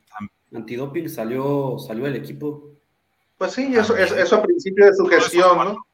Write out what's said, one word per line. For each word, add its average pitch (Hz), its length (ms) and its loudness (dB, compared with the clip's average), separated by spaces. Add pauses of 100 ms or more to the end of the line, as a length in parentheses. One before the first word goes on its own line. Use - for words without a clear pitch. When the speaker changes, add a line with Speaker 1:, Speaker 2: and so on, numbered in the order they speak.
Speaker 1:
Tam- 104 200 -16 (240)
Speaker 2:
antidoping 127 560 -10
salió, 131 680 -4
salió 113 260 -10
del 139 120 -6
equipo. - 540 -12 (680)
Speaker 3:
Pues 180 160 -6
sí, 262 200 -4
eso, 220 200 2
Speaker 1:
También. 185 140 2
Speaker 3:
eso, - 100 -4
eso 185 200 2
a 214 60 2
principio 196 420 2
de 190 80 8
su 185 100 0
Speaker 1:
Todo 175 120 -2
eso 156 60 6
Speaker 3:
gestión, 175 340 4
Speaker 1:
cuando 196 200 -2
Speaker 3:
¿no? - 180 -16